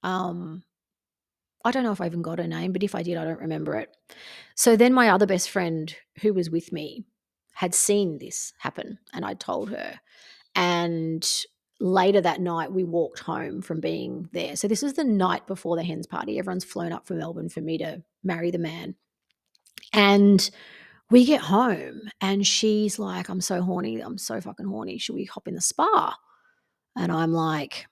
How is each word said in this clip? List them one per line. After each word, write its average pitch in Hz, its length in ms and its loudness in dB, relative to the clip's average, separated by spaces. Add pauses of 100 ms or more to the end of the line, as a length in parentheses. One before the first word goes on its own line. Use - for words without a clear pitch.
Um, 180 600 -6 (1000)
I 233 60 2
don't 262 140 0
know 226 80 0
if 190 100 -4
I 175 40 -2
even 170 140 -4
got 165 180 -4
her 170 80 -2
name, 165 260 -4
but 185 100 0
if 202 120 -2
I 175 80 -4
did, 170 140 -2
I 165 80 -4
don't 160 160 -6
remember 156 360 -4
it. - 200 -8 (600)
So 233 200 6
then 240 160 8
my 247 160 6
other 196 180 6
best 190 220 0
friend 165 460 -4 (260)
who 214 140 2
was 175 160 0
with 170 200 -2
me 160 360 -10 (480)
had 175 200 -2
seen 196 440 2
this - 400 -10
happen, - 400 -10 (160)
and - 100 -8
I 196 80 -6
told 196 380 -6
her. - 300 -10 (540)
And 170 720 0 (540)
later 190 400 4
that 175 200 0
night, 170 320 -2
we 185 120 0
walked 170 360 -2
home 180 420 -6
from 160 180 -6
being 160 520 -6
there. 175 240 -6
So 208 120 -2
this 208 140 0
is 277 120 -2
the 311 100 0
night 190 420 2
before 175 300 -4
the 165 80 -4
hens 175 220 -6
party. - 320 -6
Everyone's 185 260 -4
flown 170 280 -6
up - 140 -10
from 170 120 -6
Melbourne 165 300 -8
for 170 120 -10
me 160 180 -4
to 165 240 -8 (220)
marry 175 260 -2
the 175 80 -2
man. 170 360 -6 (960)
And 202 560 8 (640)
we 247 140 10
get 294 160 4
home 208 720 0 (100)
and 196 260 2
she's 214 520 2
like, 185 300 -6
"I'm 185 120 -4
so 180 220 -2
horny. 180 380 -2
I'm - 180 -10
so - 220 -8
fucking 196 260 -12
horny. 202 320 -8
Should - 160 -8
we 202 100 -6
hop - 240 -14
in 185 60 -6
the 175 60 -8
spa?" - 560 0 (800)
And 175 140 0
I'm 165 220 0
like 156 600 -2